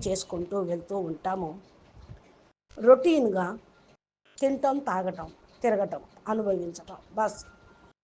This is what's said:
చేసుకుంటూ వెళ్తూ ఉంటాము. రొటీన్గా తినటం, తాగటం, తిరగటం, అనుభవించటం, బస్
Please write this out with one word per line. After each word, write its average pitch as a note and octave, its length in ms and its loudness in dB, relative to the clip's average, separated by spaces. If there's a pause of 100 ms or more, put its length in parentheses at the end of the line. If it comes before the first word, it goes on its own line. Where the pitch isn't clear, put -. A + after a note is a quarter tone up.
చేసుకుంటూ F#3 520 -4
వెళ్తూ F3 380 -4
ఉంటాము. F3 640 -6 (1160)
రొటీన్గా A#3 800 4 (840)
తినటం, C4+ 380 2
తాగటం, F#3 540 -4 (300)
తిరగటం, G3 380 0 (280)
అనుభవించటం, F#3+ 680 -4 (180)
బస్ G#3 320 -4 (580)